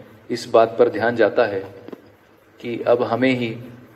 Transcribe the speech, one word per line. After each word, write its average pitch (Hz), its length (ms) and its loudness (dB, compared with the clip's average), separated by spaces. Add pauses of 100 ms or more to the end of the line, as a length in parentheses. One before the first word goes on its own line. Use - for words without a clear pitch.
(300)
इस 120 180 -8
बात 113 300 4
पर 120 100 4
ध्यान 117 280 -2
जाता 110 280 2
है 98 160 -4 (1000)
कि 117 200 -8
अब 120 220 2
हमें 120 320 0
ही 117 220 -4 (400)